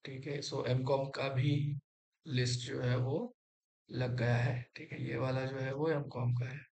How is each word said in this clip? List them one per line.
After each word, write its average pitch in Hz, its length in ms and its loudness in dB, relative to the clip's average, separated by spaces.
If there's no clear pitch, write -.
ठीक 135 220 -8
है, 147 140 -4
so 135 260 -4
एमकॉम 127 420 2
का 135 200 -4
भी 147 500 2
list 127 340 0
जो - 200 -4
है 123 160 2
वो 135 400 0
लग 123 260 0
गया 120 200 4
है। 123 300 2
ठीक - 160 -12
है, 127 160 -4
ये 131 80 -2
वाला 131 280 0
जो 135 140 -4
है 135 160 -2
वो 151 160 0
एमकॉम 123 420 0
का 120 160 0
है 147 120 -8